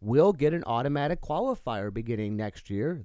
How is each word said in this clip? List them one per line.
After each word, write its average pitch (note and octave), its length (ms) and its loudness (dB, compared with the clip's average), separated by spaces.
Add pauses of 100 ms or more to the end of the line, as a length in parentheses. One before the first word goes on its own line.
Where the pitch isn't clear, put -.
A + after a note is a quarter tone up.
will C#3 320 6
get D3+ 220 2
an E3+ 100 -4
automatic C#3+ 560 0
qualifier D3+ 760 -4
beginning G#2+ 400 -2
next G#2 360 -6
year. A#2 340 -2